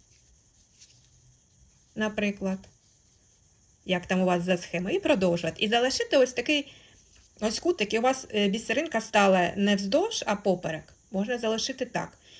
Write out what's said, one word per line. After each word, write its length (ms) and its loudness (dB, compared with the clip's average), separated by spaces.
наприклад, 640 -2
як 200 -2
там 160 0
у 40 2
вас 180 2
за 140 0
схемою, 380 -6
і 40 2
продовжувати. 680 0
І 20 -2
залишити 500 2
ось 160 4
такий 400 -2
ось 200 -2
кутик, 340 0
і 60 2
у 20 -4
вас, 320 0
е, 140 2
бісеринка 540 -2
стала 540 4
не 200 2
вздовж, 520 0
а 80 0
поперек. 580 -4
Можна 260 -2
залишити 480 -4
так. 320 -8